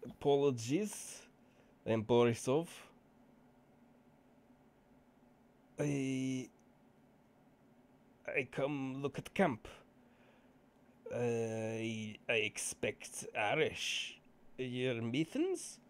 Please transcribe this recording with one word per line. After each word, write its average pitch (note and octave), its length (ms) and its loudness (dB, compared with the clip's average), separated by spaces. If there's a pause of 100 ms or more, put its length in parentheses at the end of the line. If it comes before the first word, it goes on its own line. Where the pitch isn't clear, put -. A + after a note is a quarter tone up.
apologies. C#3+ 1160 2 (640)
I - 60 0
am A2 120 2
Borisov. A#2+ 640 4 (3000)
I, C3 680 0 (1800)
I C3+ 240 -2
come C3+ 500 -2
look C#3 160 -4
at - 160 -10
camp. D#3 340 2 (1500)
I, A2+ 1000 -2 (140)
I A#2+ 40 4
expect - 920 -2 (120)
Irish. - 840 0 (380)
Your B2 440 0
Methans? D#3+ 760 -2 (100)